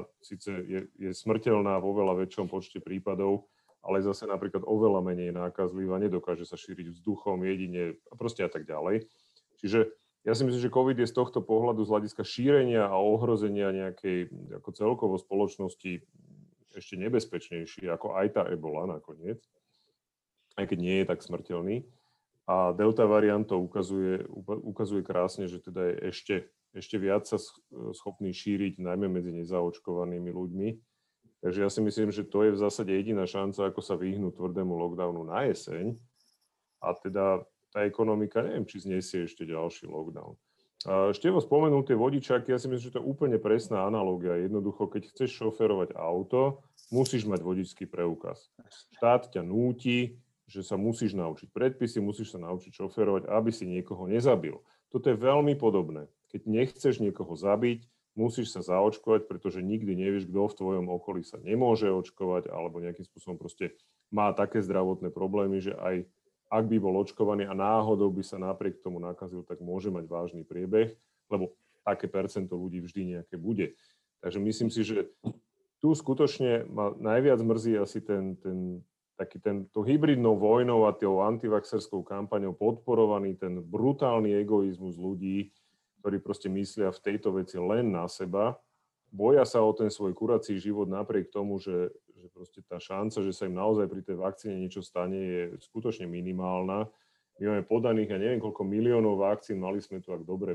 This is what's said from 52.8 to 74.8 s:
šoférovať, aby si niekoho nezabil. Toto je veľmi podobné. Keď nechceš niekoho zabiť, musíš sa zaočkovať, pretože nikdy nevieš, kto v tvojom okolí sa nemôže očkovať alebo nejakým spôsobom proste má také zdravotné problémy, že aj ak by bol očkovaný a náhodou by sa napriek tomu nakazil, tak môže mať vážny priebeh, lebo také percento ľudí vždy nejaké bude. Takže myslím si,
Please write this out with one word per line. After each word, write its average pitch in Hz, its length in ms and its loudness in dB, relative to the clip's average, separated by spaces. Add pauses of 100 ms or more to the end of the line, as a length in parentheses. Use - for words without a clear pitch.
šoférovať, 98 480 0
aby 113 160 2
si 110 160 -2
niekoho 90 400 -6
nezabil. 104 560 2 (320)
Toto 131 160 0
je 117 80 4
veľmi 143 400 4
podobné. 90 480 2 (240)
Keď - 160 -10
nechceš 123 560 2
niekoho 95 320 -2
zabiť, 107 560 2 (240)
musíš 113 400 -2
sa 92 80 -8
zaočkovať, 107 640 2
pretože 90 400 -6
nikdy 101 320 -2
nevieš, 95 320 0
kto 101 240 0
v - 80 -16
tvojom 95 320 -2
okolí 90 320 -6
sa - 160 -16
nemôže 110 480 4
očkovať 90 640 0
alebo 85 320 -6
nejakým 87 240 -10
spôsobom 90 320 -12
proste 87 320 -8 (400)
má 104 240 2
také 101 240 0
zdravotné 92 500 0
problémy, 95 540 -2
že 98 100 -4
aj 90 300 -2 (500)
ak 113 160 2
by 113 80 4
bol 95 240 2
očkovaný 101 480 0
a 95 60 -6
náhodou 104 580 4
by 95 80 -4
sa 95 160 -10
napriek 95 400 -4
tomu 87 240 -8
nakazil, 90 400 -10
tak 80 160 -12
môže 90 320 -6
mať 85 160 -6
vážny 85 400 -6
priebeh, 104 480 0 (320)
lebo 92 240 -2 (320)
také 98 240 -2
percento 95 480 -4
ľudí 90 240 -6
vždy 90 400 -6
nejaké 82 160 -14
bude. 92 400 -2 (480)
Takže 90 160 -4
myslím 110 320 0
si, 107 160 0